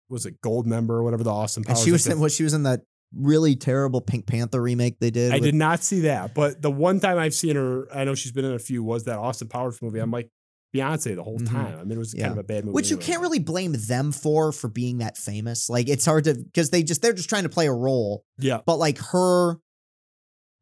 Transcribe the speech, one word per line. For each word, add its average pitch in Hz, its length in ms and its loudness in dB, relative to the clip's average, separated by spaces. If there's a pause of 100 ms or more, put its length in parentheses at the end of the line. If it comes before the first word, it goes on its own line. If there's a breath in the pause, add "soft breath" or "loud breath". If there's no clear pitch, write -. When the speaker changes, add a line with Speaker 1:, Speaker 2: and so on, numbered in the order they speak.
Speaker 1:
was 120 180 -8
it 90 160 -14
Goldmember 113 480 0
or 117 140 0
whatever 117 180 0
the 113 80 0
Austin 107 300 -2
Speaker 2:
And 107 80 -6
Speaker 1:
Powers 113 160 2
Speaker 2:
she 165 80 6
was 175 120 4
Speaker 1:
thing. - 100 2
Speaker 2:
in, 156 60 0
well, 151 80 4
she 147 140 -2
was 151 100 2
in 151 120 2
that 127 180 2 (320)
really 151 420 4
terrible 135 440 0
Pink - 260 -4
Panther 117 340 -2
remake 120 380 0
they 117 120 2
did 120 220 2
Speaker 1:
I 135 40 4
Speaker 2:
with - 80 2
Speaker 1:
did 147 100 4
not 156 300 2
see 190 160 0
that, 120 340 0
but 147 260 0
the 147 120 0
one 175 280 2
time 185 180 2
I've 156 160 0
seen 156 220 0
her, 131 380 -2
I 135 100 -2
know 135 120 0
she's 127 160 -8
been 131 120 -2
in 135 80 -2
a 120 60 -4
few, 120 240 -4
was 113 220 -4
that 120 140 -4
Austin 117 300 -6
Powers 123 320 -6
movie. 110 200 -6
I'm 113 100 -2
like, 120 180 -6 (460)
Beyonce 135 420 -2
the 85 60 -8
whole 110 160 -8
Speaker 2:
Mm-hmm. 117 160 -2
Speaker 1:
time. 107 240 -4
I 82 60 -16
mean, 104 80 -6
it 113 60 -4
was 110 160 -8
kind 107 120 -4
Speaker 2:
Yeah. 98 60 -4
Speaker 1:
of 107 60 -4
a 104 60 -4
bad 104 200 -4
movie 104 100 -4
Speaker 2:
Which - 160 0
you 311 60 0
Speaker 1:
anyway. - 100 -6
Speaker 2:
can't 339 160 -2
really 320 160 0
blame 165 340 -2
them 123 400 -2
for, 156 400 2
for - 160 -6
being 123 300 -4
that 110 180 -6
famous. 107 540 -6
Like, 123 180 2
it's 139 160 2
hard 156 200 4
to, 139 200 0 (100)
'cause 165 160 2
they 175 120 4
just, 160 180 -2
they're 233 120 4
just 185 160 -6
trying 208 160 0
to 156 40 -2
play 170 200 0
a 135 40 2
role. 120 520 0 (140)
Speaker 1:
Yeah. 127 280 0
Speaker 2:
But, 165 100 4
like, 170 220 2
her, 180 580 4 (1040)